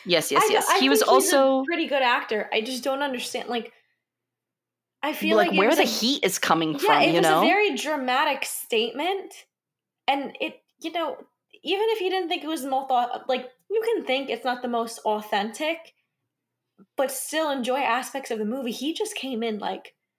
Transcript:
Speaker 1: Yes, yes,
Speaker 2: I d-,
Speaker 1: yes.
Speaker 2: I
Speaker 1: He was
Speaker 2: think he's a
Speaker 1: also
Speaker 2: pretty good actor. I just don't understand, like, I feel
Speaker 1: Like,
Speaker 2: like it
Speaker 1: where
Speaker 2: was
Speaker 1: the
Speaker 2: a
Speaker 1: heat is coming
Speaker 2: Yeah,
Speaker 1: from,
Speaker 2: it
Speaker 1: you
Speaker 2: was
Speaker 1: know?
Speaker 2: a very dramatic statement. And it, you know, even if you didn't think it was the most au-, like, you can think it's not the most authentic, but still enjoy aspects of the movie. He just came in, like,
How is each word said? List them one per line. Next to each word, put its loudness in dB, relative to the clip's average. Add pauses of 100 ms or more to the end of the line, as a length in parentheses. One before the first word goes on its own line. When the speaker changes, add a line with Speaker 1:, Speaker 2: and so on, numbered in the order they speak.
Speaker 1:
Yes, 2
yes, 4
Speaker 2:
I 6
d-, 2
Speaker 1:
yes. 2
Speaker 2:
I 4
Speaker 1:
He 4
was 4
Speaker 2:
think 2
he's 6
a 6
Speaker 1:
also 4
Speaker 2:
pretty -2
good 0
actor. 0
I 0
just -6
don't -2
understand, -6
like, -6 (1300)
I -2
feel 0
Speaker 1:
Like, 4
Speaker 2:
like -2
it 2
Speaker 1:
where 4
Speaker 2:
was 4
Speaker 1:
the 6
Speaker 2:
a 2
Speaker 1:
heat 0
is 0
coming 2
Speaker 2:
Yeah, -6
Speaker 1:
from, 6
Speaker 2:
it 4
Speaker 1:
you 4
Speaker 2:
was 4
Speaker 1:
know? 6
Speaker 2:
a 4
very 4
dramatic -2
statement. -4 (760)
And -2
it, -6 (200)
you -10
know, -4 (480)
even 0
if 0
you 0
didn't -2
think -4
it -8
was -4
the -6
most -2
au-, 0
like, -2 (220)
you 0 (120)
can -2
think -2
it's -6
not -4
the -4
most -4
authentic, -4 (1040)
but 0
still -4
enjoy -2
aspects -2
of -4
the -2
movie. -4
He -4
just -6
came -6
in, -4
like, -8 (240)